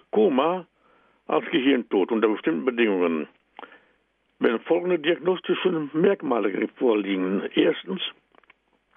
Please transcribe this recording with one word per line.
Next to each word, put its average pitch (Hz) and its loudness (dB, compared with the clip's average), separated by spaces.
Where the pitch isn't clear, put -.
Koma 170 2
als - 0
Gehirntod 123 2
unter 110 2
bestimmten 139 -2
Bedingungen, 95 0
wenn 123 0
folgende 175 0
diagnostische 160 -2
Merkmale 127 0
vorliegen. 98 0
Erstens, - 0